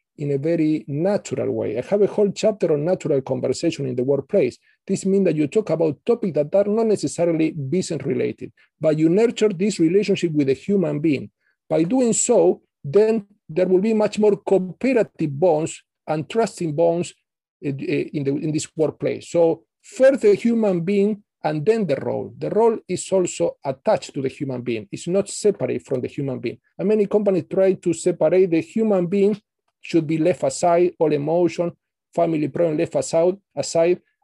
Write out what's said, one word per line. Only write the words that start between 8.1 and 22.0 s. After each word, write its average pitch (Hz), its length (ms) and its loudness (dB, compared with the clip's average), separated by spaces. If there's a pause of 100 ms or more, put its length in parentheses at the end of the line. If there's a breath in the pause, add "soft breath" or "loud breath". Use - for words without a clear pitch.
but 156 180 2
you 156 100 4
nurture 214 400 2
this 196 300 -2
relationship 180 540 2
with 147 160 2
a 135 60 2
human 156 460 0
being. 147 300 -2 (380)
By 160 160 2
doing 233 280 2
so, 196 500 2 (200)
then 214 440 2 (220)
there 175 180 0
will 185 140 4
be 220 140 2
much 208 240 0
more 208 180 4
cooperative 185 1040 0
bonds 165 440 0 (240)
and 156 220 -4
trusting 180 460 -2
bonds, 170 380 0 (520)
uh, 151 40 -6
uh, 139 40 -2
in 143 520 -4
the, 139 120 -2
in 156 160 -4
this 151 240 -4
workplace. 139 540 -4
So 165 340 2 (180)
first 262 400 4
the 208 120 6
human 220 460 2
being 202 420 0 (220)
and 151 200 -2
then 214 220 0
the 175 100 0
role. 117 420 -6